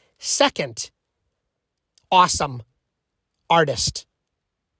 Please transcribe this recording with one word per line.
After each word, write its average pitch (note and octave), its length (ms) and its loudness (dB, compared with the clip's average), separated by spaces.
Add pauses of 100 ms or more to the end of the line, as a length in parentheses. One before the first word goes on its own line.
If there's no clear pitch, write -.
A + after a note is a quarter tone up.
(200)
second - 720 -4 (1200)
awesome D#3 500 2 (880)
artist D#3+ 560 0 (760)